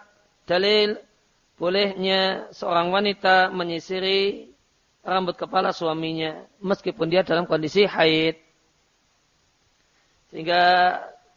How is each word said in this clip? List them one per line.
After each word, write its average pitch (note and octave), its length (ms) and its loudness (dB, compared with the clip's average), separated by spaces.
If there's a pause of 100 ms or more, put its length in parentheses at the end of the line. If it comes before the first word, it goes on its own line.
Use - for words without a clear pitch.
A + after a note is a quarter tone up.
(440)
dalil G#3 560 2 (560)
bolehnya F#3+ 960 -2
seorang F3 400 -2
wanita F#3+ 640 2
menyisiri F#3 1000 -4 (540)
rambut F#3 340 -4
kepala F#3 320 -2
suaminya D#3+ 720 -6 (160)
meskipun F3+ 480 -4
dia F3+ 160 2
dalam E3+ 240 -2
kondisi D#3+ 400 2
haid. D#3+ 480 2 (1900)
Sehingga E3 320 0 (760)